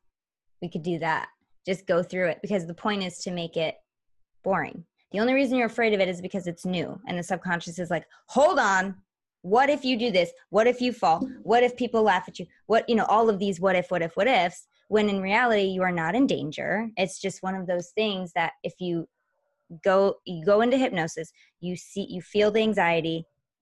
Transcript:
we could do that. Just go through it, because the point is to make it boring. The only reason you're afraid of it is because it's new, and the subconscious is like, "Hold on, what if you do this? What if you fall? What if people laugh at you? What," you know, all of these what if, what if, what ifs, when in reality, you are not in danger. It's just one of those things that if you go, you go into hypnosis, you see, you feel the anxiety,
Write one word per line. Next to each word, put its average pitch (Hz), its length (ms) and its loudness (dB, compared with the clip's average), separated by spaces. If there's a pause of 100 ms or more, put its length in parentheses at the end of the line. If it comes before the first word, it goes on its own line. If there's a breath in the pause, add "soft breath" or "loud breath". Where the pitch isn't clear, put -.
(600)
we 175 80 -8
could 160 140 -8
do 170 160 -4
that. 160 300 -4 (380)
Just 185 200 -6
go 180 160 2
through 180 260 -2
it, - 140 -4
because 180 240 -2
the 170 80 -10
point 202 280 -4
is 180 180 -8
to 190 100 -8
make 175 260 -6
it 160 200 -2 (680)
boring. 175 400 -2 (280)
The 196 80 -2
only 247 140 2
reason 262 220 2
you're 240 100 2
afraid 226 280 2
of 190 60 2
it 185 80 2
is 180 120 -4
because 185 260 -6
it's 170 200 -8
new, 180 400 -4
and 175 120 -4
the 175 40 -6
subconscious 175 560 -4
is 175 120 -6
like, 160 140 -2 (240 soft breath)
"Hold 302 300 4
on, 196 360 2 (480)
what 240 260 4
if 285 160 2
you 254 140 0
do 240 120 0
this? 175 200 2 (200 soft breath)
What 214 160 4
if 247 140 2
you 247 120 0
fall? 175 340 0 (160)
What 233 200 4
if 247 140 2
people 233 260 0
laugh 190 260 2
at - 100 -18
you? 180 80 -12 (200 soft breath)
What," 202 220 2
you 233 60 2
know, 202 120 2
all 226 220 4
of 202 100 2
these 190 220 -2
what 185 160 2
if, 175 140 -2
what 175 120 -2
if, 165 140 -6
what 202 120 2
ifs, 185 380 0 (220)
when 208 220 2
in 196 100 -2
reality, 208 440 2
you 185 180 0
are 180 100 0
not 170 220 -2
in 262 120 4
danger. 190 720 -4
It's 190 240 -4
just 190 220 -8
one 185 120 -4
of 190 120 -8
those 175 240 -4
things 196 440 -4
that 165 180 -2 (100)
if 170 180 -8
you 170 260 -4 (800)
go, 196 300 4 (100)
you 165 200 -8
go 208 180 4
into 247 160 2
hypnosis, 165 520 -4 (300 soft breath)
you 175 160 -6
see, - 320 -10
you 180 140 -10
feel 208 280 2
the 220 120 2
anxiety, 170 640 0 (380)